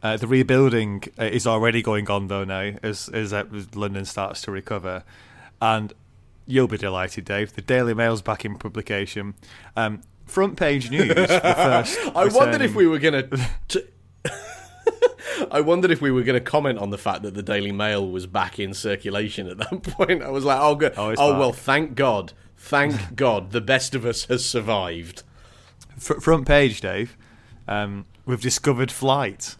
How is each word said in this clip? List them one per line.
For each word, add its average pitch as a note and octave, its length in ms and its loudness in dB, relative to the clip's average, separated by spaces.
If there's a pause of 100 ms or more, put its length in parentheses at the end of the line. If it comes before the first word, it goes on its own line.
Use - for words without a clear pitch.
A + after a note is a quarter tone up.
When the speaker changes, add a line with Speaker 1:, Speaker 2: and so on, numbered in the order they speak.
Speaker 1:
Uh, A2 140 0
the A2+ 100 -4
rebuilding, B2+ 720 4 (160)
uh, A2+ 60 -2
is A2 240 0
already A2+ 340 2
going G#2 300 -2
on, G2 160 -2
though, G2 160 -4
now, F#2+ 300 -6 (100)
as, G#2+ 260 -8
as, G#2+ 240 -4
uh, G#2 100 -4 (120)
as G2 200 -12
London G2 300 -6
starts G2 380 -6
to - 80 -10
recover. F#2+ 520 -8 (560)
And A2 340 0 (520)
you'll B2+ 220 2
be G#2+ 100 -4
delighted, F#2+ 480 -4
Dave. G#2 300 -4
The - 80 -12
Daily B2 320 2
Mail's A2+ 260 0
back A2 240 -6
in G#2 140 -8
publication. G2+ 760 -6 (420)
Um, A2 260 -2 (240)
front F#3+ 320 0
page C#3+ 340 0
news, D#3+ 160 2
the E3 200 4
Speaker 2:
<laughs> F3 280 4
Speaker 1:
first C3+ 420 4 (180)
Speaker 2:
I F3 120 4
wondered C4+ 340 6
if A3 140 2
Speaker 1:
returning - 0 -
Speaker 2:
we G3 120 8
were D#3+ 120 4
gonna C#3+ 240 2 (440)
t-, - 140 -2 (440)
<laughs> - 1300 -4
I C#3+ 100 2
wondered F3 300 4
if D3+ 100 2
we C#3+ 100 2
were B2+ 120 2
gonna B2 160 2
comment C3+ 400 0
on G2+ 100 -4
the G2+ 80 -6
fact G2 260 -4
that G2+ 100 -8
the G2+ 100 -8
Daily G2+ 280 -2
Mail G2+ 360 -2
was F#2 200 -6
back F#2 320 -2
in G2 140 -6
circulation G2+ 760 -6
at F#2 100 -12
that G#2+ 260 -6
<laughs> - 80 -8
point. E3 320 0
I - 60 -10
was C3+ 160 -2
like, C3+ 160 4
"Oh, D3 140 6
good. C#3+ 220 0
Speaker 1:
Oh, G#2 120 -2
it's A2 120 -2
Speaker 2:
Oh, D3 100 6
Speaker 1:
back. C3+ 80 2
Speaker 2:
well, C3 140 4
thank C#3+ 420 0
God. G#2+ 380 0 (240)
Thank C#3 580 0
Speaker 1:
<laughs> - 0 -
Speaker 2:
God. G#2 360 0
The A#2 100 -2
best B2+ 340 0
of A#2 100 -4
us A#2 200 -4
has B2 200 -2
survived." F#2 760 -4 (760)
Speaker 1:
Fr-, - 220 -4
front D#3+ 280 4
page, C#3+ 340 4
Dave. G2 360 -6 (500)
Um, G2+ 380 -6 (200)
"We've B2 160 -4
discovered B2 500 0
flight." C3 680 -2